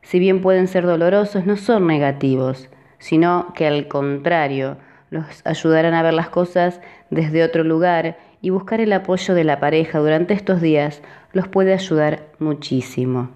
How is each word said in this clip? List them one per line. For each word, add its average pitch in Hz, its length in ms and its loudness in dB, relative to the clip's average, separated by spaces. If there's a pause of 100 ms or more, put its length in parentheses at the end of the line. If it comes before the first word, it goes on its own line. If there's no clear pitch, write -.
Si - 160 -2
bien 190 240 2
pueden 185 260 4
ser 185 200 0
dolorosos, 185 580 2
no 202 120 0
son 202 280 0
negativos, 139 800 0 (300)
sino 170 560 0
que 160 140 -2
al 147 200 -2
contrario, 139 880 -2 (340)
los 156 340 -10
ayudarán 160 480 2
a 165 80 2
ver 165 140 2
las 165 140 -2
cosas 175 520 -2 (300)
desde 160 320 0
otro 165 200 0
lugar, 160 540 0 (240)
y 180 80 -4
buscar 196 320 -2
el 214 120 2
apoyo 185 420 0
de 170 80 2
la 147 160 0
pareja 156 400 0
durante 160 340 2
estos 196 260 0
días 151 440 0 (300)
los 190 140 -2
puede 190 260 2
ayudar 156 560 -2 (100)
muchísimo. 127 960 -4